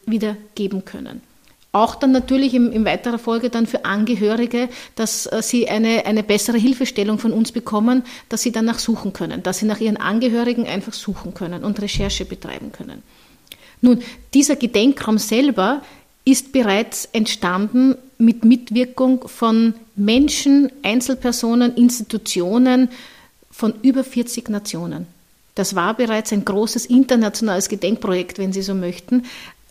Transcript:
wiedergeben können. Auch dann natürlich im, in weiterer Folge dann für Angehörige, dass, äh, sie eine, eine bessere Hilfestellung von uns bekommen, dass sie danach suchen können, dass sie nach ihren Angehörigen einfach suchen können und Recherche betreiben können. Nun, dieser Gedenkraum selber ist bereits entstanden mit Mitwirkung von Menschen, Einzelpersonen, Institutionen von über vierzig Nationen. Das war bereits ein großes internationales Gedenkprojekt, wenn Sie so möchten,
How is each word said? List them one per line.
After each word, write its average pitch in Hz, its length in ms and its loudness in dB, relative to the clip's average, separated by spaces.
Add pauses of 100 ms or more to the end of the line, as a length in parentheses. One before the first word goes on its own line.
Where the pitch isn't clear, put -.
wiedergeben 208 800 -4
können. - 360 -14 (520)
Auch 226 240 2
dann 269 160 2
natürlich 262 420 2
im, 240 160 4
in 220 140 0
weiterer 214 340 -2
Folge 233 320 -2
dann 233 160 0
für - 180 -4
Angehörige, 226 840 0 (260)
dass, - 320 -4
äh, 220 160 -4
sie 240 260 0
eine, 220 380 0
eine 214 160 0
bessere 233 360 0
Hilfestellung 220 600 0
von 226 140 0
uns 220 180 0
bekommen, 233 540 0 (240)
dass 226 140 -4
sie 233 100 0
danach 226 260 -2
suchen 214 340 -2
können, 170 300 -8
dass 185 160 -4
sie 214 80 0
nach 208 140 -2
ihren 220 160 0
Angehörigen 233 680 0
einfach 190 260 -8
suchen - 420 -10
können 175 300 -8
und 202 180 -4
Recherche 196 420 -4
betreiben - 460 -12
können. - 320 -18 (800)
Nun, 240 200 4 (340)
dieser 285 200 4
Gedenkraum 233 640 2
selber 240 640 0 (420)
ist - 280 2
bereits 226 540 0
entstanden 220 920 0 (200)
mit 233 280 4
Mitwirkung 247 840 2
von 226 480 2 (220)
Menschen, 277 720 4 (140)
Einzelpersonen, 247 880 2
Institutionen 240 1160 2 (600)
von 220 320 -2
über 262 220 4
vierzig 240 440 -6
Nationen. 175 580 -8 (480)
Das 196 200 -2
war 185 200 0
bereits 220 380 -2
ein 202 120 0
großes 214 420 -2
internationales 226 840 2
Gedenkprojekt, 190 680 -2
wenn 190 140 -2
Sie 190 100 -4
so 196 120 -4
möchten, 190 500 -2 (460)